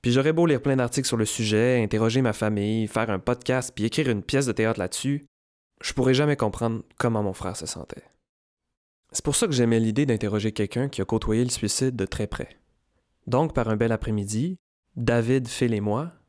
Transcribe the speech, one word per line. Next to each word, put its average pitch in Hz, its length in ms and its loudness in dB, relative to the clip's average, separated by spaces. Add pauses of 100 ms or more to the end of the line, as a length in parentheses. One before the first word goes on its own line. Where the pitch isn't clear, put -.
Puis 123 120 2
j'aurais 135 180 4
beau 170 140 4
lire 143 160 2
plein 135 160 2
d'articles 127 300 0
sur 120 100 0
le 110 80 2
sujet, 113 580 2
interroger 113 380 2
ma 120 100 2
famille, 107 560 0
faire 110 220 -2
un 98 100 -2
podcast, 123 560 -2
puis 104 80 -2
écrire 131 240 0
une 104 160 0
pièce 135 220 0
de 117 80 -2
théâtre 110 260 0
là-dessus, 135 460 -4 (560)
je - 100 -6
pourrais 131 220 4
jamais 147 240 4
comprendre 113 460 -2 (140)
comment 113 260 0
mon 98 100 -2
frère 92 240 -8
se 80 80 -10
sentait. - 380 -12 (1080)
C'est - 140 -6
pour 147 100 0
ça 226 120 2
que 160 60 0
j'aimais 117 280 4
l'idée 113 240 2
d'interroger 107 480 0
quelqu'un 120 340 -2
qui 139 140 -6
a 95 40 -2
côtoyé 113 380 0
le 123 60 -2
suicide 127 480 -2
de 98 80 0
très - 220 -6
près. - 220 -8 (760)
Donc, 135 260 0
par 117 140 0
un 110 80 2
bel 113 160 2
après-midi, 107 640 -2 (400)
David, 120 540 2
Phil 120 240 0
et 104 80 0
moi 117 300 -2 (180)